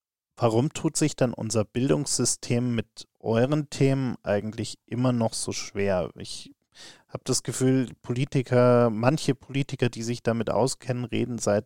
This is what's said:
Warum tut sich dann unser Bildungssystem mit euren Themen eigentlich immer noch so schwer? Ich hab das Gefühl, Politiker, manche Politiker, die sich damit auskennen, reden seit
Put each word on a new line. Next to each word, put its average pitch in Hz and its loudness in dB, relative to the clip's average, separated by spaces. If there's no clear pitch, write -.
Warum 120 2
tut - -6
sich 151 0
dann 123 0
unser 110 -2
Bildungssystem 123 -2
mit - -8
euren 131 0
Themen 135 0
eigentlich 107 -4
immer 127 0
noch 117 0
so - -6
schwer? 98 -2
Ich - -14
hab - -12
das - -2
Gefühl, 131 0
Politiker, 123 4
manche 123 0
Politiker, 131 -4
die 113 -8
sich 120 -4
damit 113 0
auskennen, 123 2
reden 117 -2
seit 107 2